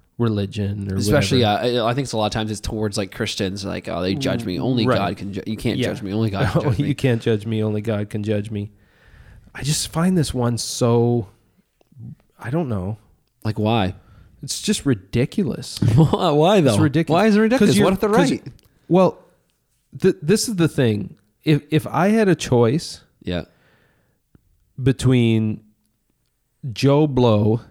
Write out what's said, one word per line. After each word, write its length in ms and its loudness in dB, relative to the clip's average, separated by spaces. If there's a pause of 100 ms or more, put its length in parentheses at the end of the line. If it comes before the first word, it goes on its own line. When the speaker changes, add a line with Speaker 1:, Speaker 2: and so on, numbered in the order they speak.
(180)
Speaker 1:
religion 760 -4
or 40 -2
Speaker 2:
Especially, 460 2
Speaker 1:
whatever. 360 0
Speaker 2:
uh, 80 -2
I, 40 0
I 40 -2
think 120 -4
it's 60 -10
a 60 -4
lot 80 0
of 60 -4
times 180 -4
it's 100 -8
towards, 380 -6
like, 160 -6
Christians, 500 -6
like, 240 -8
"Oh, 140 -6
they 140 0
judge 280 -4
me. 140 -4
Only 280 0
Speaker 1:
Right. 100 2
Speaker 2:
God 200 -2
can 160 -10
ju-, 140 -8
you 100 -6
can't 220 -4
Speaker 1:
Yeah. 80 -2
Speaker 2:
judge 160 -6
me. 100 -8
Only 180 0
God 180 -2
Speaker 1:
<laughs> 40 -2
Speaker 2:
can 80 0
Speaker 1:
Oh, 100 -2
Speaker 2:
judge 100 -2
me." 80 -2
Speaker 1:
you 80 -2
can't 260 0
judge 240 -2
me. 160 -2
Only 180 -2
God 300 -6
can 140 -6
judge 260 -4
me. 220 -8 (840)
I 80 -14
just 260 -2
find 300 0
this 160 -2
one 240 0
so, 680 0 (1120)
I 120 -12
don't 180 -4
know. 300 -6 (460)
Speaker 2:
Like, 160 -4
why? 340 0 (480)
Speaker 1:
It's 180 -10
just 240 -4
ridiculous. 920 -2
Speaker 2:
<laughs> 160 2
Why, 380 4
why, 280 4
though? 120 4
Speaker 1:
It's 60 2
ridiculous. 420 2
Speaker 2:
Why 60 4
is 100 4
it 20 4
Speaker 1:
'Cause 40 4
Speaker 2:
ridiculous? 340 4
Speaker 1:
you're, 80 4
Speaker 2:
What 100 4
if 60 -4
they're 100 0
Speaker 1:
'cause 220 4
Speaker 2:
right? 140 -6 (420)
Speaker 1:
well, 300 4 (800)
th-, 220 2
this 280 0
is 80 -6
the 120 2
thing. 480 -2 (280)
If, 260 2
if 160 0
I 220 0
had 200 2
a 60 4
choice 680 0 (220)
Speaker 2:
Yeah. 220 -6 (1400)
Speaker 1:
between 800 2 (1120)
Joe 340 2
Blow 540 2 (100)